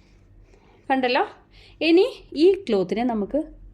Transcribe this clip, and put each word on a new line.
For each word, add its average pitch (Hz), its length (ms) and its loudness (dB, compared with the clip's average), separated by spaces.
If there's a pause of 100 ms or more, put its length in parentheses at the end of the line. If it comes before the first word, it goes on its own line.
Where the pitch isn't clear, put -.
(920)
കണ്ടല്ലോ? 262 340 0 (640)
ഇനി 349 180 4 (380)
ഈ - 20 8 (200)
ക്ലോത്തിനെ 202 480 -2
നമുക്ക് 220 280 -4 (320)